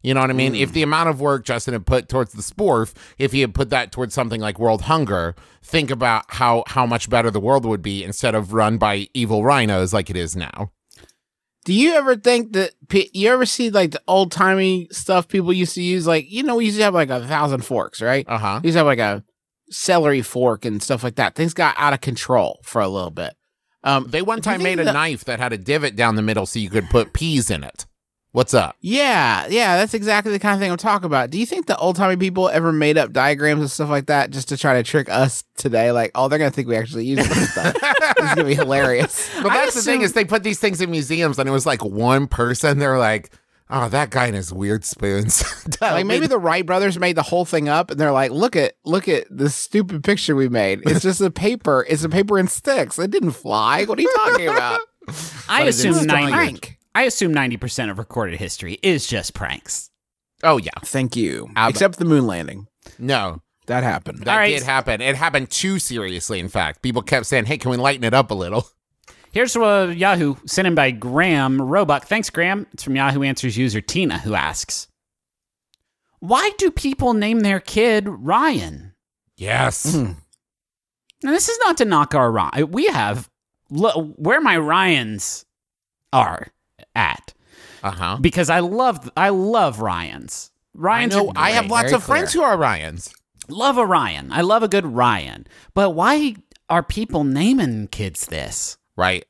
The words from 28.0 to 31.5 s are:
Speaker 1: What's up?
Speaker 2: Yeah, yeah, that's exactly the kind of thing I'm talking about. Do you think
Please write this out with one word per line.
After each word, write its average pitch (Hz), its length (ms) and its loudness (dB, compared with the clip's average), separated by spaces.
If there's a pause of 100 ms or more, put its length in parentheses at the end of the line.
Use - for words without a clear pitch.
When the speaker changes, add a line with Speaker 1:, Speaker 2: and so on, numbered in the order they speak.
Speaker 1:
What's - 200 0
up? 98 280 2
Speaker 2:
Yeah, 180 680 0
yeah, 202 280 2
that's 214 180 0
exactly 208 360 0
the 202 60 -2
kind 202 160 0
of 196 60 0
thing 196 100 0
I'm 175 80 -2
talking 202 300 -2
about. 131 240 0
Do 180 80 -4
you 240 60 0
think 359 200 -4